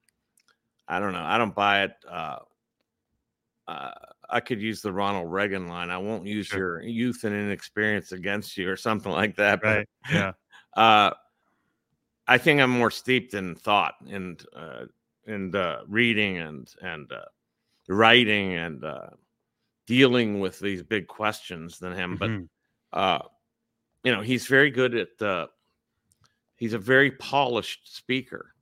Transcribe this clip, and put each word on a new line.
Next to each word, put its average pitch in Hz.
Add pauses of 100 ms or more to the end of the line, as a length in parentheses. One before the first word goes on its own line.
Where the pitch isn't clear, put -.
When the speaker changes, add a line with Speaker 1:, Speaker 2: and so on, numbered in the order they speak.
(880)
Speaker 1:
I 90
don't 101
know. 85
I 90
don't 113
buy 101
it. 95 (140)
Uh, 80 (1300)
uh, 71 (380)
I 120
could 107
use 107
the 104
Ronald 98
Reagan 95
line, 87
"I 90
won't 98
use 104
Speaker 2:
Sure. 90
Speaker 1:
your -
youth 117
and 104
inexperience 104
against 98
you," 92
or 95
something 101
like 95
that, 104
but 107
Speaker 2:
Right, 104 (240)
yeah. 165 (220)
Speaker 1:
<laughs> -
uh, 107 (1160)
I 123
think 143
I'm 131
more 120
steeped -
in 92
thought 101 (140)
and, 92 (120)
uh, 65 (400)
and, 98
uh, 82
reading 104
and, 76 (120)
and, 78
uh, 52 (640)
writing 107
and, 82
uh, 71 (760)
dealing 120
with 92
these 95
big 101
questions 90
than 90
him. 90
But, 98
Speaker 2:
Mm-hmm. 95 (480)
Speaker 1:
uh, 95 (840)
you 131
know, 104
he's 120
very 139
good 123
at, 101
uh, 92 (1120)
he's 113
a 117
very 131
polished -
speaker, -